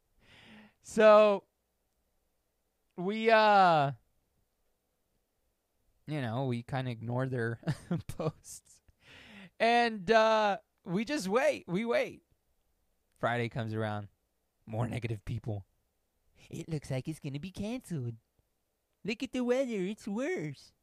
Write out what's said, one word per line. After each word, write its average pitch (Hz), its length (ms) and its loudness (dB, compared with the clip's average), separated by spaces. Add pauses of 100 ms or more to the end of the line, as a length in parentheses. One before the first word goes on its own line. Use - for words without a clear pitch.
(840)
So 214 600 6 (1500)
we, 214 320 -2
uh, 196 640 6 (2250)
you 151 140 -6
know, 123 240 -4
we 120 180 -4
kinda 131 300 -6
ignore 120 340 -6
their 117 320 -4 (320)
<laughs> 175 160 -6
posts. - 760 -12 (760)
And, 226 520 2
uh, 220 480 4 (260)
we 202 200 -2
just 277 220 -4
wait. 254 400 0
We 190 180 -2
wait. 240 380 -4 (960)
Friday 120 300 -2
comes 110 260 -8
around. 107 340 -6 (560)
More 113 220 -6
negative 113 380 -8
people. 110 420 -8 (840)
"It 156 180 -12
looks 160 220 -8
like 131 180 -8
it's 156 100 -10
gonna 143 220 -10
be 190 100 -14
canceled. 185 640 -8 (880)
Look 226 200 -8
at 240 80 -10
the 254 100 -4
weather. 240 400 -2
It's 202 240 -8
worse. 208 680 -8 (100)